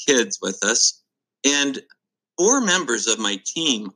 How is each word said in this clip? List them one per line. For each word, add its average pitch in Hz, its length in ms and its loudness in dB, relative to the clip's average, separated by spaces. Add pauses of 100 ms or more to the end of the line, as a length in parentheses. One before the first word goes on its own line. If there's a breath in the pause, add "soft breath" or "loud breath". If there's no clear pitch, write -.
kids 117 340 2
with 95 240 -6
us. - 380 0 (420)
And 139 380 0 (560)
four 233 220 4
members 160 460 0
of 110 120 0
my 101 260 -4
team 120 520 -4